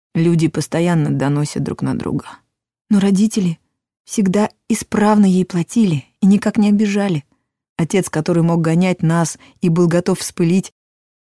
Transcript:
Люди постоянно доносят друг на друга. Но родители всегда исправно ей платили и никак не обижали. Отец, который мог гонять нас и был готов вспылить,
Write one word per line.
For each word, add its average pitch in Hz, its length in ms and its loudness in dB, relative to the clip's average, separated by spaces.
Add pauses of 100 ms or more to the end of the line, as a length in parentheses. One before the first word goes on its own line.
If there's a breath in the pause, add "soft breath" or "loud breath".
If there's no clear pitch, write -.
(140)
Люди 165 360 2
постоянно 160 600 -2
доносят 143 540 -2
друг - 180 -8
на 131 160 -4
друга. - 300 -8 (640)
Но 202 80 4
родители 196 580 0 (460)
всегда 202 480 -2 (180)
исправно 208 560 2
ей 185 200 2
платили 175 600 -2 (160)
и 196 60 4
никак 208 300 2
не 208 120 2
обижали. 202 560 0 (520)
Отец, 175 320 -2
который 165 340 -2
мог 170 180 2
гонять 175 400 0
нас 165 360 0 (220 soft breath)
и 180 100 0
был 175 180 2
готов 175 320 0
вспылить, 180 520 -2 (500)